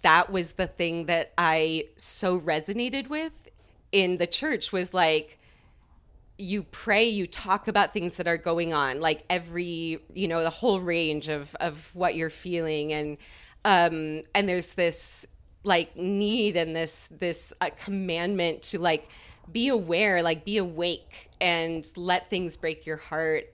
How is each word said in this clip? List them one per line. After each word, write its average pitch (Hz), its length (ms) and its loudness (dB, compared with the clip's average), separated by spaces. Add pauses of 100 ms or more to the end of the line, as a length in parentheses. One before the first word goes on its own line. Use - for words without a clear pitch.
that 175 280 6
was 180 220 -2
the 185 140 -2
thing 170 380 -2
that 165 320 0
I 160 500 2 (100)
so 185 420 0
resonated 208 680 -2
with 311 400 -6 (420)
in 180 260 4
the 175 100 0
church - 440 -2
was, 180 220 -2
like, 160 440 2 (1000)
you 196 260 -4
pray, 214 400 2
you 202 240 0
talk 202 400 -2
about 202 260 4
things 175 240 -4
that 175 100 -2
are 170 100 2
going 165 360 0
on, 139 280 2
like, 156 280 2
every, 170 680 -4 (140)
you 185 140 -2
know, 165 160 0
the 165 60 2
whole 196 300 2
range 165 480 -2
of, 147 280 -6
of 156 380 -6
what 180 220 0
you're 160 140 -4
feeling. 156 640 -4
And, 151 240 -4 (480)
um, 165 580 4 (100)
and 202 140 2
there's 180 260 -2
this, - 520 0 (380)
like, 175 320 2
need 208 600 0
and 165 200 0
this, 165 360 -4
this, 165 500 -6
uh, 180 160 -2
commandment 180 840 -2
to, - 160 -4
like, 165 300 0 (420)
be 240 160 0
aware, 185 560 2
like, 165 220 0
be 208 120 -2
awake 175 720 -4 (100)
and 165 460 0 (100)
let 180 340 0
things 180 260 -4
break 160 300 -6
your 156 120 -6
heart 160 560 -2